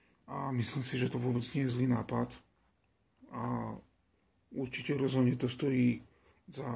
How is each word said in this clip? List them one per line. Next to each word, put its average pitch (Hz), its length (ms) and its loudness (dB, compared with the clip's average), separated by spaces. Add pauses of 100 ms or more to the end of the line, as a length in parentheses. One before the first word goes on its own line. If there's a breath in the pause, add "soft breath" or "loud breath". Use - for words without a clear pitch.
(300 soft breath)
A 139 240 -4
myslím 123 320 0
si, 131 100 -4
že 123 140 2
to - 80 -4
vôbec 120 260 0 (140)
nie 139 80 2
je 120 80 0
zlý 123 160 2
nápad. 120 400 0 (1000)
A 117 420 -4 (800)
určite 139 480 -2
rozhodne 127 400 4
to 131 80 0
stojí 123 560 2 (480 soft breath)
za 135 240 -8